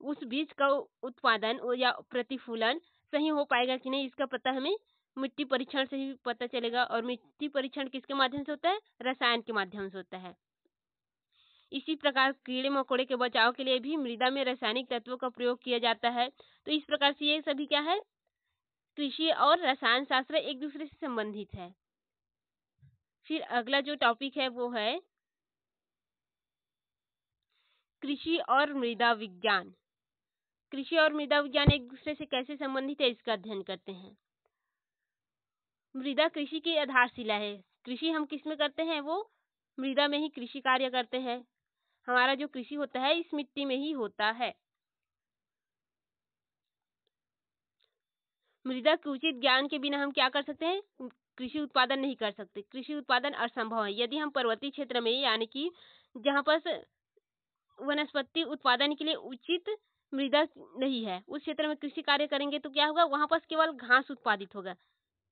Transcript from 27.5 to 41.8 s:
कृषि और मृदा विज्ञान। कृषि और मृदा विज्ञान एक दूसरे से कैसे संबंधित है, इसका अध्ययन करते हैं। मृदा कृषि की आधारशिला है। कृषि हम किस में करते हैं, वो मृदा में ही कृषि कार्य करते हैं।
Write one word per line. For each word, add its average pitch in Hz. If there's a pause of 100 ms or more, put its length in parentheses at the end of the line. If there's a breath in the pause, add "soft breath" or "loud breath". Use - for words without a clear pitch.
कृषि 294
और 285
मृदा 240
विज्ञान। 202 (960)
कृषि 277
और 311
मृदा 294
विज्ञान 285
एक 247
दूसरे 277
से 208
कैसे 262
संबंधित 269
है, 262
इसका 233
अध्ययन 202
करते 190
हैं। 190 (1800)
मृदा 277
कृषि 302
की 330
आधारशिला 247
है। 208 (200)
कृषि 254
हम 311
किस 294
में 311
करते 294
हैं, 330
वो 330 (500)
मृदा 269
में 285
ही 311
कृषि 262
कार्य 262
करते 254
हैं। 247 (640)